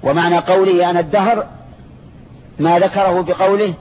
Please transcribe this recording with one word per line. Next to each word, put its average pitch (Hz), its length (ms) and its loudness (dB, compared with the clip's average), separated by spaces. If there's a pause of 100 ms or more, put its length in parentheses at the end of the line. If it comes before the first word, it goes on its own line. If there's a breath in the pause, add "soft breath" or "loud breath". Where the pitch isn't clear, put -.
ومعنى 170 340 0
قوله 180 520 2
"أنا 175 100 0
الدهر" 196 480 -2 (1120)
ما 165 200 2
ذكره 185 420 0
بقوله 190 600 0